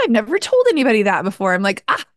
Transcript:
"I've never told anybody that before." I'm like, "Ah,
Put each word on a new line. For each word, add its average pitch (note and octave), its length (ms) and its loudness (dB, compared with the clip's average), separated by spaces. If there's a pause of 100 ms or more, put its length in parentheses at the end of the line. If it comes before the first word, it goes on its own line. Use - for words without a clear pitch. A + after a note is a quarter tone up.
"I've A#4 100 0
never A3+ 280 0
told B4+ 300 0
anybody C4 340 2
that F#3 220 0
before." F#3+ 280 -2
I'm F#3 100 0
like, G3 260 -2
"Ah, - 160 -2 (120)